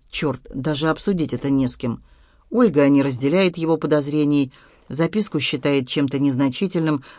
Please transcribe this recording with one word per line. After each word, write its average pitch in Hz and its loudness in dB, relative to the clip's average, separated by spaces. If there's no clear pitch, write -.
Чёрт, 135 -4
даже 147 -2
обсудить 160 -2
это 135 -4
не 135 2
с 123 -6
кем. 117 -6
Ольга 170 4
не 139 6
разделяет 143 0
его 160 0
подозрений, 147 0
записку 165 -2
считает 139 0
чем-то 143 -2
незначительным, 143 0